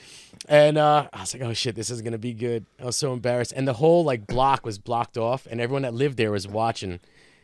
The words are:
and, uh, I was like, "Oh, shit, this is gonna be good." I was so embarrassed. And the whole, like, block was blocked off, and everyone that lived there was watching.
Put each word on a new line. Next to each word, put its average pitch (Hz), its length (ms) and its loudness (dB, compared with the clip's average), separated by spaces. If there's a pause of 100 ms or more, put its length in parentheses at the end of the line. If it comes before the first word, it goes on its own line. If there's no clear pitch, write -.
(500)
and, 151 300 6
uh, 151 340 4
I - 80 -14
was - 140 -8
like, 131 80 -8
"Oh, 117 100 -4
shit, 107 220 -4
this 110 160 -6
is 120 100 -8
gonna 113 160 -6
be 117 160 -6
good." 113 320 -4 (140)
I 139 60 -14
was 123 120 -4
so 135 160 -2
embarrassed. 123 420 -2
And 135 120 -2
the 131 60 0
whole, 165 300 4
like, 123 220 -2
block 131 400 2
was 104 140 -6
blocked 117 400 -4
off, 120 320 -2
and 117 100 -4
everyone 139 220 -2
that 120 100 -4
lived 131 240 0
there 110 140 0
was 98 160 -4
watching. 107 520 -2 (440)